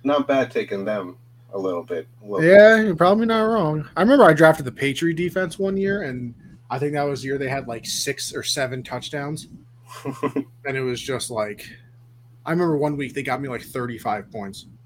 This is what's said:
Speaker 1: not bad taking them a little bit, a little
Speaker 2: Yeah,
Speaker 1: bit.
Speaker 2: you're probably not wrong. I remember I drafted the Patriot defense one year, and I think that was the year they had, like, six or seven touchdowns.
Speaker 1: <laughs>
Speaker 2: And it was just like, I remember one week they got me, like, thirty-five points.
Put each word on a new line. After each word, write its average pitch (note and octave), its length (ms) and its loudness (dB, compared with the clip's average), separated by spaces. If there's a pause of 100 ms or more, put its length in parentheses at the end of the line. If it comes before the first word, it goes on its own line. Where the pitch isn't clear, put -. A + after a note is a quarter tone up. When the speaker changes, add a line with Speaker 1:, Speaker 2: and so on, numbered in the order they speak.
Speaker 1:
not C#3 240 0
bad C3 240 0
taking G2+ 340 -6
them G2 320 -6 (360)
a G2 60 -8
little F2+ 260 -4
bit, E2 240 -8 (140)
a G#2 40 -20
little G#2 180 0
Speaker 2:
Yeah, G#3 340 10
Speaker 1:
bit. G#3+ 80 2
Speaker 2:
you're F3 100 0
probably G3+ 300 4
not A3 160 2
wrong. E3 540 -2
I D#3+ 40 0
remember A#3+ 240 8
I E3 80 10
drafted D#3 340 6
the A#2+ 60 -6
Patriot C#3 420 -2
defense F3 440 -4
one G3 180 -2
year, G3 260 -2
and B2 320 -8 (360)
I B2+ 80 -4
think D3 160 -2
that D3 100 -2
was C#3 180 -4
the C3+ 60 -8
year C3+ 100 -4
they C3+ 100 -4
had, C3+ 200 -6
like, A2+ 180 -10
six - 480 -6
or A#2 80 -8
seven C3 400 -4
touchdowns. C#3+ 680 -10 (560)
Speaker 1:
<laughs> C#3 300 -6 (320)
Speaker 2:
And C3+ 100 -4
it C3+ 60 -2
was B2 180 -4
just C3 300 -6
like, G#2+ 380 -6 (760)
I - 40 -6
remember E3+ 260 2
one D3 200 0
week C3+ 180 -8
they C#3 80 -6
got B2+ 180 -4
me, C#3 80 -8
like, A#2+ 140 -8
thirty-five A2+ 680 -6
points. G2 360 -12 (200)